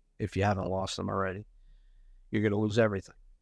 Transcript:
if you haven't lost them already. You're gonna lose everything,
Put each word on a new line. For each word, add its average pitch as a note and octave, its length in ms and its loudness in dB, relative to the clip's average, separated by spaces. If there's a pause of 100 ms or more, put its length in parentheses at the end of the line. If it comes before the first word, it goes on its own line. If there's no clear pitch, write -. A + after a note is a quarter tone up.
(200)
if G#2+ 160 -6
you F#2+ 80 2
haven't F#2+ 260 0
lost F#2+ 280 -4
them G2 120 -4
already. G2 360 -4 (840)
You're G#2+ 120 0
gonna G#2 160 2
lose G#2+ 200 0
everything, G#2 360 0 (260)